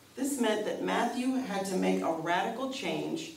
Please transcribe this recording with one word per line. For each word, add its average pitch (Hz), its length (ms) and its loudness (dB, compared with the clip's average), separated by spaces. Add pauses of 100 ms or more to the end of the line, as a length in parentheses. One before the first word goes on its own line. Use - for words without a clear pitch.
(160)
this 277 240 -2
meant 214 260 4
that - 180 -2
Matthew 240 520 2
had 196 320 -2
to 185 80 0
make 185 260 4
a 165 120 0
radical 202 580 0
change 160 640 -4